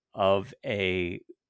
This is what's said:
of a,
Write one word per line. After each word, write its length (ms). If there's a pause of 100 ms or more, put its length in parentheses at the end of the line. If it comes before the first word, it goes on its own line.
(140)
of 400 (100)
a, 560 (300)